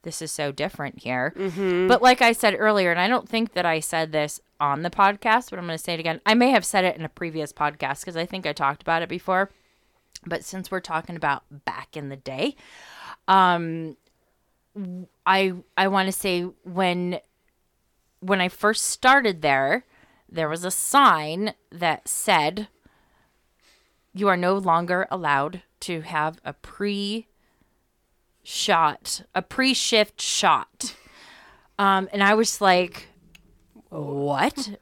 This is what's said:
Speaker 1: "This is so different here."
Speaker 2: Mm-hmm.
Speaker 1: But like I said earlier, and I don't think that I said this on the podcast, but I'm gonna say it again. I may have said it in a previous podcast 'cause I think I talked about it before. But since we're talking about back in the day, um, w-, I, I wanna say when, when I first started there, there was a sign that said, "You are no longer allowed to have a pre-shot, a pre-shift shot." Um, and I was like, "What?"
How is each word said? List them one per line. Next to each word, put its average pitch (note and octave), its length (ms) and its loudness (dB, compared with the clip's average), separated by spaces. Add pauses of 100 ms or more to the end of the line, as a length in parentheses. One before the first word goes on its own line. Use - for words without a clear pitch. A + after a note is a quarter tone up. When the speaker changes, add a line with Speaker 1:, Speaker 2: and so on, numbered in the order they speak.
Speaker 1:
"This E3 180 -12
is D#3 100 -10
so C#3+ 200 -4
different C#3+ 480 -8
here." B2+ 360 -4
Speaker 2:
Mm-hmm. F#3 520 -2
Speaker 1:
But B3 140 6
like B3+ 200 6
I A#3 120 4
said G#3+ 240 2
earlier, G#3 340 2
and E3+ 80 0
I F#3 80 2
don't A#3+ 200 0
think A3+ 260 -2
that F3 120 -2
I D#3+ 140 2
said D#3+ 320 -4
this D3+ 280 -2 (220)
on C#3+ 220 -2
the F3 80 -4
podcast, G#3+ 580 2
but G3 100 -12
I'm F3 60 -10
gonna E3 140 -6
say F3 160 -6
it E3 40 -6
again. E3 260 -4
I A3 100 4
may B3 160 6
have G#3 140 4
said F#3 200 0
it F3+ 100 0
in E3 80 -10
a D#3 60 -8
previous D#3 420 -8
podcast D3 540 -4
'cause F3 100 -12
I E3 120 -4
think F#3 180 -10
I D3 80 -4
talked C#3+ 300 -2
about E3 180 0
it E3+ 80 -6
before. F#3+ 400 -2 (760)
But E3+ 180 -8
since F#3+ 260 -12
we're F#3 120 -4
talking E3 340 -8
about D3+ 280 -2 (220)
back - 320 -10
in C#3+ 120 -10
the C#3 80 -14
day, C#3 380 -6 (760)
um, E3+ 680 2 (800)
w-, F3+ 320 -12 (180)
I, F#3+ 280 2 (240)
I F#3+ 100 2
wanna F#3+ 240 0
say F3+ 300 -2 (240)
when, F3+ 540 -2 (1000)
when F#3+ 220 0
I F3+ 80 0
first - 360 0
started B3 560 2
there, C#3+ 440 2 (440)
there D#3+ 200 -4
was E3+ 160 -6
a F#3 60 -2
sign F#3 840 2 (180)
that E3+ 380 -2
said, F3+ 580 0 (1500)
"You G3+ 140 0
are F#3 100 4
no F3+ 200 2
longer F3+ 520 2
allowed D#3 520 0 (200)
to E3 200 -6
have D#3+ 420 -4
a C#3+ 80 -10 (1900)
pre-shot, - 760 -2 (140)
a F#3 60 0
pre-shift A#3+ 800 0
shot." - 760 0 (840)
Um, G3 340 2
and G3+ 120 -2
I G3+ 100 6
was A3 280 2
like, F3+ 460 2 (840)
"What?" C#3+ 920 -2